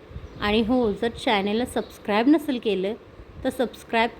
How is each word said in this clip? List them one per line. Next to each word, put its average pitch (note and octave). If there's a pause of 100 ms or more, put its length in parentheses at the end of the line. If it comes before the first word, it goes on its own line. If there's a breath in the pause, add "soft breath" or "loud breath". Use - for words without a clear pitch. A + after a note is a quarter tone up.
(400)
आणि G#3
हो, A#3
जर A#3
चॅनलला G#3+
सबस्क्राईब A3
नसेल D4+
केलं G3 (500)
तर C4
सबस्क्राईब A#3